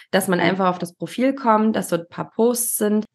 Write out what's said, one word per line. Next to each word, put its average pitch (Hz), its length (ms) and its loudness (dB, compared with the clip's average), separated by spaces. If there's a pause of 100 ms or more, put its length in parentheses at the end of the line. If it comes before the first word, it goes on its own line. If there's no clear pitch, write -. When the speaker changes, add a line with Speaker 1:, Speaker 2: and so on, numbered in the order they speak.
Speaker 1:
dass 190 200 0
man 180 100 2
Speaker 2:
Mhm. - 60 2
Speaker 1:
einfach 185 240 2
auf 180 100 -2
das - 160 -10
Profil 254 400 -2
kommt, 220 400 2
dass - 140 -4
dort 170 140 -2
ein - 60 -20
paar - 220 -10
Posts 233 460 0
sind, 214 380 0